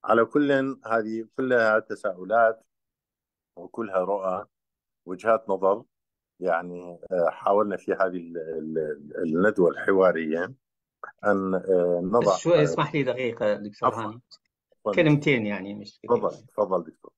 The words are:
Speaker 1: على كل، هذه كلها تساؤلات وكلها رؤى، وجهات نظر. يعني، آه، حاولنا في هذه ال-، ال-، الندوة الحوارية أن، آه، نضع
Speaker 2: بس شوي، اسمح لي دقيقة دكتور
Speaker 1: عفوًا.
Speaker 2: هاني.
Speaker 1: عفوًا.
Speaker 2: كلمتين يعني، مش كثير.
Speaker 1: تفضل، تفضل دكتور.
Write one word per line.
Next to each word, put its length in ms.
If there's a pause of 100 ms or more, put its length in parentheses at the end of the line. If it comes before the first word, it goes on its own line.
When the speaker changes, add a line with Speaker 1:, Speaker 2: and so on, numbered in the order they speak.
Speaker 1:
على 200
كل، 600
هذه 500
كلها 420
تساؤلات 880 (880)
وكلها 420
رؤى، 480 (600)
وجهات 420
نظر. 360 (560)
يعني، 600 (120)
آه، 180
حاولنا 460
في 160
هذه 240
ال-، 220
ال-، 840
الندوة 480
الحوارية 840 (720)
أن، 300
آه، 500
نضع 300
Speaker 2:
بس 60
شوي، 220
اسمح 320
لي 80
دقيقة 520
دكتور 340
Speaker 1:
عفوًا. 140
Speaker 2:
هاني. 180 (580)
Speaker 1:
عفوًا. 140
Speaker 2:
كلمتين 540
يعني، 280
مش 240
كثير. 180
Speaker 1:
تفضل، 300
تفضل 380
دكتور. 340